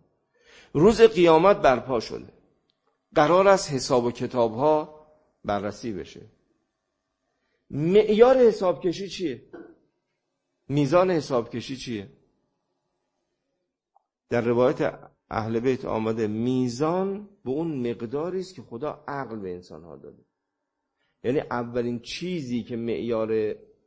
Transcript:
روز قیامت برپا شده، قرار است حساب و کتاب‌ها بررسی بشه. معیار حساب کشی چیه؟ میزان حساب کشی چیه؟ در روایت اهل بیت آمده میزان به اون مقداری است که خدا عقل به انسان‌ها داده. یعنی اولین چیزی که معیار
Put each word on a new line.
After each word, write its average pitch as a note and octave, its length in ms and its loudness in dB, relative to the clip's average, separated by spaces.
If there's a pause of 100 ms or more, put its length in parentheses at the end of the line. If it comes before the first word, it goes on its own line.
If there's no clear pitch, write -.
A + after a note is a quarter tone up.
(720)
روز G3 280 4
قیامت F3 560 8
برپا B2+ 440 2
شده، - 320 -12 (840)
قرار F3 340 4
است F#3 240 4
حساب B2 320 0
و B2 60 -2
کتاب‌ها B2+ 960 -2 (380)
بررسی G2+ 480 -4
بشه. - 340 -14 (1400)
معیار G#3 680 4
حساب G3+ 440 4
کشی F#3 280 -4
چیه؟ D3+ 340 -8 (1300)
میزان D3 420 2
حساب C3 400 -2
کشی B2+ 260 -10
چیه؟ A2+ 320 -10 (2250)
در A#2+ 120 0
روایت B2 600 0 (300)
اهل A2 300 -4
بیت B2+ 240 -2
آمده A2 420 -2
میزان B2+ 1000 -4 (160)
به A#2+ 60 -6
اون C#3 400 -4
مقداری D3 500 -8
است F3+ 140 -14
که A#2 80 -18
خدا A#2+ 460 -10
عقل C3 280 -10
به F#2 180 -10
انسان‌ها E2+ 420 -18
داده. D2 280 -20 (1000)
یعنی C3 160 -2
اولین A#2+ 600 -6
چیزی C3+ 600 -8
که B2 140 -10
معیار A2 800 -4 (320)